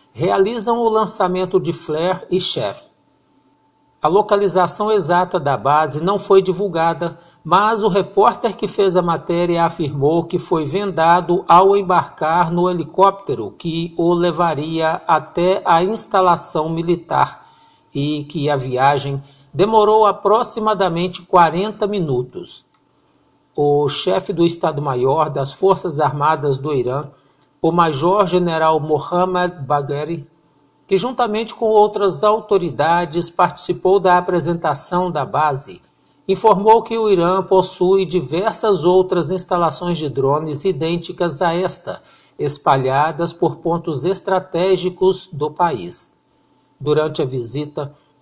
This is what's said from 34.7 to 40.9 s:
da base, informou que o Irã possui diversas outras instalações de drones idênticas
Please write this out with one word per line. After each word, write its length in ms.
da 140
base, 560
informou 540
que 160
o 100
Irã 340
possui 640
diversas 800
outras 460
instalações 640
de 140
drones 540
idênticas 760